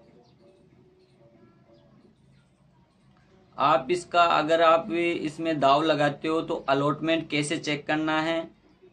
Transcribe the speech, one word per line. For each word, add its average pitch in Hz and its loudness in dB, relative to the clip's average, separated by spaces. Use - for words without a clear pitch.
आप 156 2
इसका, 175 2
अगर 160 2
आप 165 4
भी 170 -2
इसमें 160 -4
दाव 139 4
लगाते 147 0
हो 160 -2
तो 160 -8
allotment 151 -2
कैसे 147 -2
check 147 -6
करना 156 -2
है 165 -4